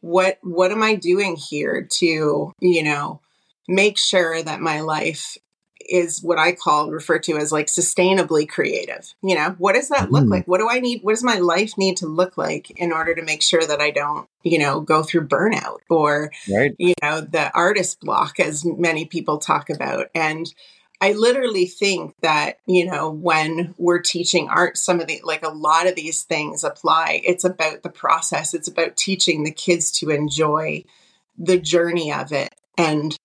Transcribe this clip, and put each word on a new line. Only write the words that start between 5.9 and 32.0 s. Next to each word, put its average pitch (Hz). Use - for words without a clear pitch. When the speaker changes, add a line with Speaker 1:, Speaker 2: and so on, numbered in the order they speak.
Speaker 1:
what 165
I 165
call, 151
refer 156
to 156
as, 151
like, 151
sustainably 175
creative? -
You 190
know, 160
what 190
does 262
that -
look 143
Speaker 2:
Mm. 101
Speaker 1:
like? 92
What 180
do 220
I 240
need? 247
What 208
does 233
my 240
life 180
need 190
to 175
look 175
like 156
in 175
order 160
to 165
make 156
sure 165
that 147
I 147
don't, 147
you 165
know, 147
go 156
through 156
burnout 190
or, 151
Speaker 2:
Right. 131
Speaker 1:
you 180
know, 156
the 151
artist 185
block, -
as 151
many 165
people 156
talk 147
about? 139
And 160
I 202
literally 226
think 180
that, 151
you 180
know, 160
when 160
we're 175
teaching 175
art, 175
some 175
of 165
the, 160
like, 156
a 160
lot 165
of 185
these 160
things 151
apply. 160
It's 180
about 160
the 165
process. 156
It's 156
about -
teaching 180
the 156
kids 170
to 151
enjoy 151
the 180
journey 170